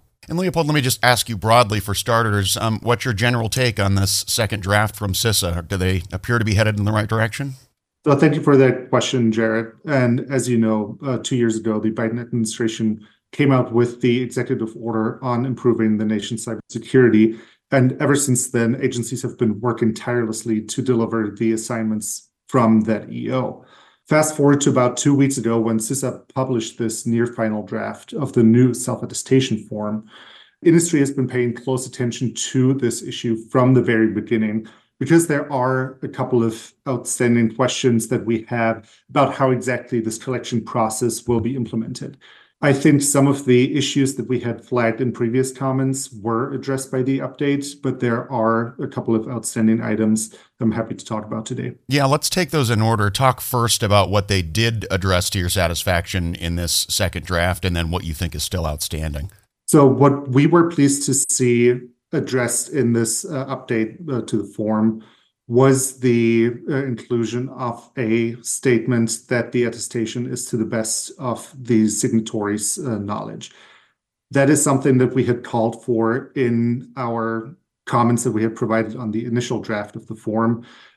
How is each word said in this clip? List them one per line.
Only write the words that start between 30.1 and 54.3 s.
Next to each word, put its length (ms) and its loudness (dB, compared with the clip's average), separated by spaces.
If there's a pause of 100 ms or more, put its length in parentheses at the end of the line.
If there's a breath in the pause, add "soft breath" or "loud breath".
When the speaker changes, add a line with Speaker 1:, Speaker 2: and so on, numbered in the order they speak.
Speaker 2:
Industry 360 4
has 100 2
been 180 -2
paying 240 0
close 340 -4
attention 460 -4
to 400 0
this 300 -2
issue 340 -4 (140)
from 240 6
the 80 6
very 260 4
beginning 580 -2 (320 loud breath)
because 280 4
there 260 -2
are 480 -2
a 80 -8
couple 340 0
of 300 -4 (160)
outstanding 680 0
questions 540 0
that 160 -2
we 240 -2
have 420 -4 (200 soft breath)
about 240 2
how 160 2
exactly 500 -2
this 160 -4
collection 480 -6
process 640 -2
will 120 2
be 140 -2
implemented. 600 -6 (440 soft breath)
I 120 4
think 300 4
some 260 4
of 160 0
the 340 4
issues 380 0
that 100 -6
we 140 -2
had 240 -6
flagged 360 -2
in 120 0
previous 400 -2
comments 600 -4
were 400 -4
addressed 380 -6
by 120 -2
the 180 0
update, 600 -4
but 200 -4
there 320 -2
are 480 0
a 80 -6
couple 260 -2
of 140 -2
outstanding 520 0
items 500 0
that 80 -20 (200 loud breath)
I'm 140 0
happy 240 -4
to 80 -18
talk 200 -8
about 220 -8
today. 280 -8 (120)
Speaker 1:
Yeah, 200 2
let's 220 0
take 220 -2
those 180 2
in 140 2
order. 280 2
Talk 300 2
first 440 0
about 260 4
what 160 2
they 160 0